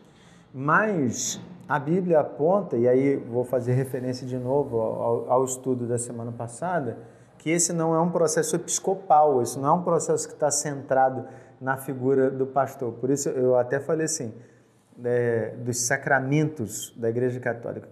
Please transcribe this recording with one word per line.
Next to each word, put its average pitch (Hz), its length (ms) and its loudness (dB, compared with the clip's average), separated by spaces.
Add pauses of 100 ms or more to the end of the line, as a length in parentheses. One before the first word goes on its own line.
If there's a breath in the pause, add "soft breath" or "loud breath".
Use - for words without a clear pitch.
(520 loud breath)
Mas 156 880 0 (280)
a 143 100 2
Bíblia 165 420 2
aponta, 175 560 0
e 120 120 4
aí 135 280 4
vou 120 280 -2
fazer 123 280 0
referência 127 540 -2
de 127 120 -4
novo 127 420 0
ao, 117 520 0
ao 131 120 6
estudo 127 420 -2
da 120 120 0
semana 117 340 -8
passada, 123 640 -6 (380 loud breath)
que - 140 -4
esse 170 220 2
não 165 220 0
é 160 60 4
um 175 100 2
processo 165 460 0
episcopal, 151 880 4
esse 117 160 -4
não 135 100 0
é 151 40 6
um 180 100 2
processo 165 460 0
que - 60 -18
tá 147 160 0
centrado 131 760 0 (340 loud breath)
na 131 160 -2
figura 131 540 2
do 131 160 -2
pastor. 131 460 -2
Por 127 180 -2
isso 143 200 0
eu 127 260 4
até 127 240 0
falei 160 240 -2
assim, 127 280 -6 (720 loud breath)
é, 117 540 0
dos 120 280 -4
sacramentos 139 1120 0
da 117 120 -2
Igreja 123 300 0
Católica 117 540 -6